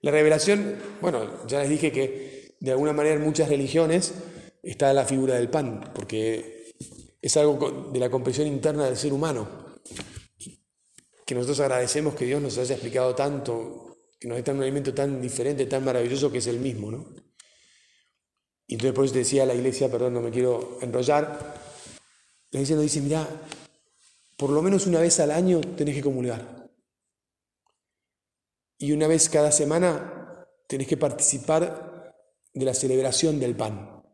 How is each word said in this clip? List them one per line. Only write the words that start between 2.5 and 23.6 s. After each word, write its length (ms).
de 120
alguna 220
manera 220
en 80
muchas 260
religiones 640
está 320
la 120
figura 300
del 140
pan, 440
porque 800
es 160
algo 200
co-, 340
de 80
la 100
comprensión 380
interna 380
del 120
ser 160
humano, 340
que 100
nosotros 240
agradecemos 560
que 100
Dios 160
nos 160
haya 180
explicado 400
tanto, 840
que 80
nos 100
dé 60
tan 140
un 60
alimento 300
tan 280
diferente, 440
tan 180
maravilloso 480
que 60
es 100
el 120
mismo, 320
¿no? 140
Y 60
entonces 200
por 120
eso 80
te 60
decía 260
la 100
iglesia, 340
perdón, 240
no 80
me 80
quiero 520
enrollar, 720
la 80
iglesia 160
nos 80
dice, 180
"Mirá, 260